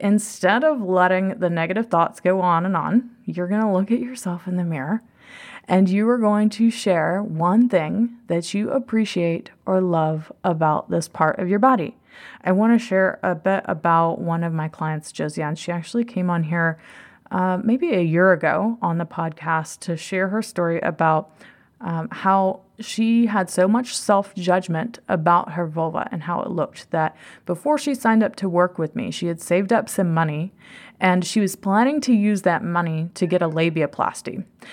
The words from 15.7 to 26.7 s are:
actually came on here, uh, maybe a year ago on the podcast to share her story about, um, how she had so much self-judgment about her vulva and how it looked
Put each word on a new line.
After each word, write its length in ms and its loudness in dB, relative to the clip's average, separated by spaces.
actually 320 -4
came 260 -4
on 120 0
here, 360 0
uh, 320 0
maybe 320 0
a 60 2
year 320 4
ago 500 0
on 160 0
the 80 -4
podcast 760 -6
to 160 -6
share 320 -4
her 140 -2
story 380 -2
about, 500 0
um, 300 -6
how 500 0
she 480 2
had 220 0
so 180 2
much 300 0
self-judgment 1000 -2
about 440 2
her 140 -4
vulva 460 -4
and 120 -8
how 180 -4
it 80 -6
looked 400 -6